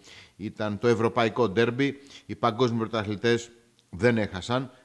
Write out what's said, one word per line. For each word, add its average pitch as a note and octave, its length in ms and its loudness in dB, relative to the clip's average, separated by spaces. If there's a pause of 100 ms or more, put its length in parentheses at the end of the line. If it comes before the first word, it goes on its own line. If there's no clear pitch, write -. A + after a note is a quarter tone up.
(360)
ήταν G#2 420 -6
το A#2+ 100 2
ευρωπαϊκό A2+ 600 2
ντέρμπι. A#2+ 520 0 (260)
Οι G#2 100 -8
παγκόσμιοι A#2 420 0
πρωταθλητές A2 720 -2 (400)
δεν A2+ 280 2
έχασαν, G#2+ 520 -4 (140)